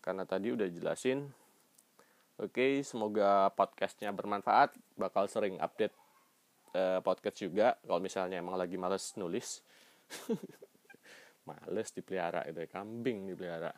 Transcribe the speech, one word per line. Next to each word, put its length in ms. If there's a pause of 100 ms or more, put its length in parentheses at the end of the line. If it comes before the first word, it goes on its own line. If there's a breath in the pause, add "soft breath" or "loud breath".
Karena 240
tadi 300
udah 160
jelasin. 580 (1080 soft breath)
Oke, 480
semoga 720
podcastnya 560
bermanfaat. 640 (240)
Bakal 240
sering 320
update, 400 (800 soft breath)
eh, 240
podcast 400
juga 400
kalau 160
misalnya 400
emang 240
lagi 160
males 400
nulis. 480 (480 soft breath)
<laughs> 560 (800 loud breath)
Males 480
dipelihara 480
itu 160
ya, 80
kambing 640
dipelihara. 460